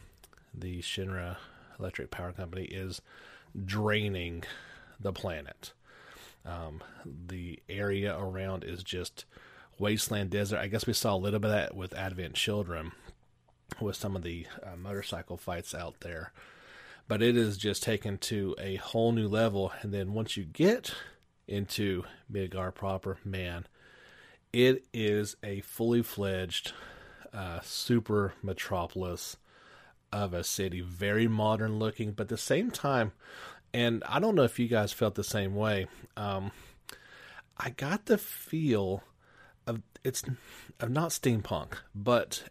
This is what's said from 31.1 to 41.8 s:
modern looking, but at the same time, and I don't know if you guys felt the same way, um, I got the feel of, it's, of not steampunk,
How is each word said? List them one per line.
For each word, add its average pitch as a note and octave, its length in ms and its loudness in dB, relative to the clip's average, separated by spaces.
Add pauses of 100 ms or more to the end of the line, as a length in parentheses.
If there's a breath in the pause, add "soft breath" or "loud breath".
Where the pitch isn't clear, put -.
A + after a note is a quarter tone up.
modern A2 500 2
looking, G#2+ 360 -2
but G#2+ 100 -4
at G2+ 60 -4
the A2+ 80 -2
same G3+ 340 2
time, B2 400 2 (640 loud breath)
and A#2+ 340 4
I C#3 120 2
don't G#3 160 4
know C#3 100 10
if - 120 2
you A#2+ 120 2
guys G#2+ 240 4
felt G#2+ 220 4
the G#2 80 0
same G2 300 0
way, G#2 340 2 (280 loud breath)
um, G2+ 360 -2 (1080 loud breath)
I B2+ 140 -4
got D3 340 -2
the G#3+ 120 6
feel G#2+ 840 2 (640 loud breath)
of, A2+ 140 -2 (220)
it's, C3 200 -2 (560 loud breath)
of A#2 100 -2
not D#3 200 2
steampunk, G2+ 640 0 (200)